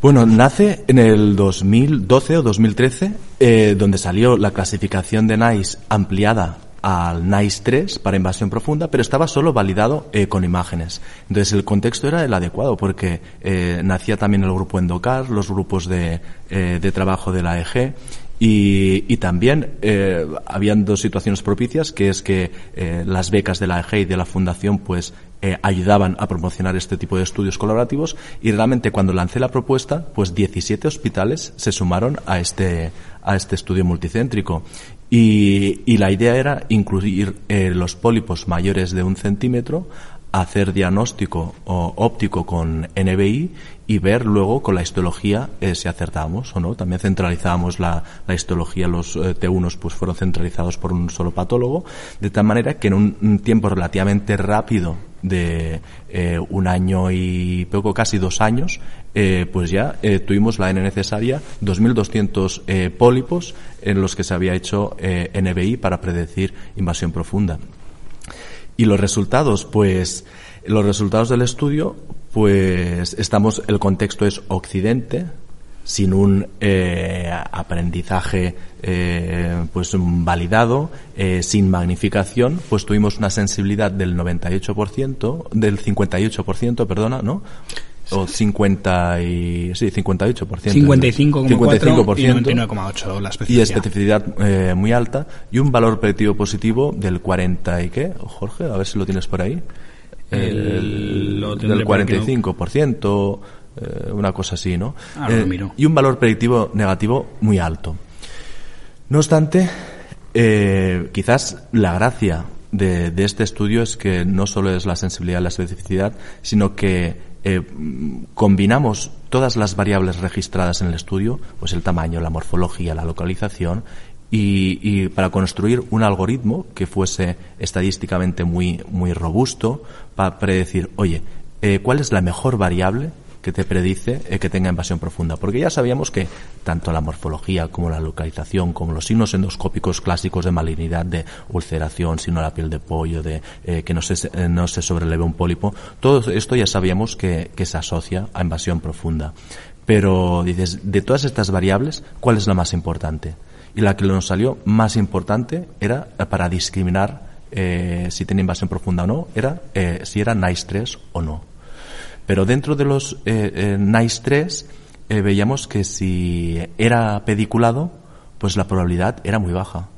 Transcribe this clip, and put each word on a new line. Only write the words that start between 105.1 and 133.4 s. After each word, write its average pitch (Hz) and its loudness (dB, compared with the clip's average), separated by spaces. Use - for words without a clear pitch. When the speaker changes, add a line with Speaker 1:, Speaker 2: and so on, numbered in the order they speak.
Speaker 2:
Ah, 139 -4
lo 117 4
Speaker 1:
Eh, 107 4
Speaker 2:
miro. 92 -4
Speaker 1:
y 135 4
un 160 6
valor 135 4
predictivo 117 2
negativo 104 0
muy 107 4
alto. 82 -4
No 143 4
obstante, 156 4
eh, 98 4
quizás - 0
la 101 4
gracia 92 0
de, 90 2
de 90 2
este 101 0
estudio 104 0
es 113 -2
que 90 0
no 98 2
solo 95 0
es 90 -2
la 87 -2
sensibilidad 87 -2
y 90 0
la 87 0
especificidad, 92 -2
sino 101 2
que, 90 0
eh, 92 2
combinamos 107 2
todas 127 2
las 101 0
variables 92 0
registradas 92 -2
en 92 0
el 85 0
estudio, 98 -2
pues 92 -2
el 87 -2
tamaño, 82 0
la 80 -2
morfología, 82 0
la 80 -6
localización, 90 -4
y, 98 2
y 98 2
para 95 0
construir 104 0
un 110 2
algoritmo 104 0
que 92 -4
fuese 92 -2
estadísticamente 90 -2
muy, 87 0
muy 90 -2
robusto 110 -2
para 95 -2
predecir, 92 0
oye, 82 0
eh, 98 2
¿cuál 127 2
es 131 -2
la 95 2
mejor 98 0
variable 95 0